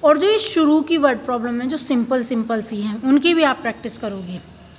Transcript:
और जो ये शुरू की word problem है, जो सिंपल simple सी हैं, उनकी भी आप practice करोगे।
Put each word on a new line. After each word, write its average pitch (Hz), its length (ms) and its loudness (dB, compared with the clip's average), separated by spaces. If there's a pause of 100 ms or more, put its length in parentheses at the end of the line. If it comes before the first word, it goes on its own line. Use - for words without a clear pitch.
और 302 140 6
जो 370 120 2
ये 440 80 4
शुरू 311 420 2
की 330 160 -2
word 277 220 2
problem 240 420 -4
है, 254 80 -4
जो 302 80 -4
सिंपल 247 460 0
simple 226 400 -4
सी 220 140 -8
हैं, 208 260 -6
उनकी 277 320 2
भी 330 80 4
आप 269 200 2
practice 226 360 -8
करोगे। 190 420 -10 (380)